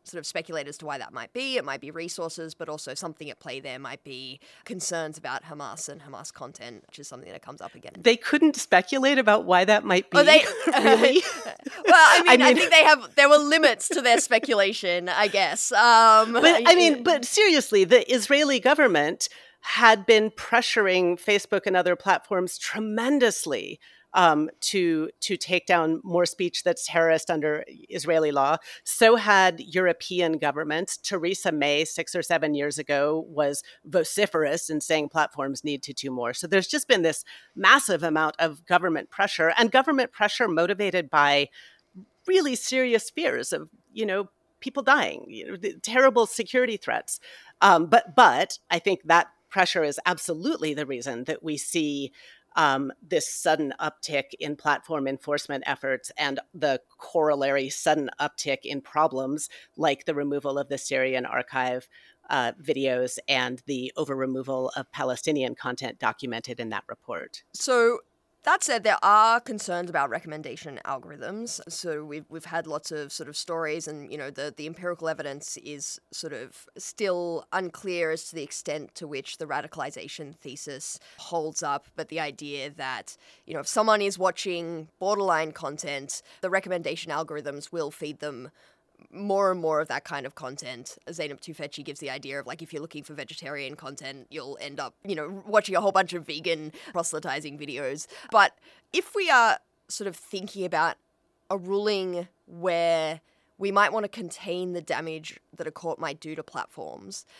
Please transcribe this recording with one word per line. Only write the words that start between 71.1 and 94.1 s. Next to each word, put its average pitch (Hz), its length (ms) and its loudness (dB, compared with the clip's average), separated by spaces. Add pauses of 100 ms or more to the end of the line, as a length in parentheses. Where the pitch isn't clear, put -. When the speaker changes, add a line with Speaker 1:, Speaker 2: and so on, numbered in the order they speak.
Speaker 1:
So 156 380 -10
we've, 151 240 -14
we've 156 160 -16
had 160 200 -8
lots 156 280 -10
of 147 180 -10
sort 147 160 -12
of 151 80 -16
stories 160 540 -6
and, 147 200 -14
you 147 80 -12
know, 143 140 -12
the, 143 240 -10
the 151 120 -14
empirical 165 420 -8
evidence 147 480 -10
is 139 420 -14 (120)
sort 160 200 -12
of - 340 -16 (120)
still 175 760 -6
unclear 175 580 -6
as 165 200 -8
to 165 60 -18
the 160 80 -10
extent - 520 -12
to 170 100 -16
which 143 320 -12
the 160 100 -12
radicalization 143 920 -12
thesis 139 600 -14 (200)
holds 160 440 -8
up. 143 260 -6 (100)
But 160 100 -10
the 160 140 -8
idea 143 560 -10
that, 131 400 -12 (280)
you - 80 -16
know, 151 60 -8
if 147 80 -10
someone 214 340 2
is 196 160 -2
watching 170 720 -4 (100)
borderline 185 540 0
content, 143 680 -10 (180)
the 185 100 -6
recommendation 175 640 -6
algorithms 147 640 -10
will 156 180 -6
feed 151 280 -14
them 131 320 -12 (600)
more 196 400 -2
and 180 100 -4
more 156 180 0
of 156 80 -4
that - 160 -8
kind 139 220 -10
of 139 80 -12
content. 131 640 -16 (100)
Zeynep 151 320 -12
Tufekci 147 460 -16
gives 147 140 -16
the 139 100 -12
idea 139 300 -12
of, 135 80 -14
like, 160 160 -14
if 165 100 -20
you're 147 80 -10
looking 151 220 -14
for 156 100 -20
vegetarian 143 640 -12
content, 139 560 -16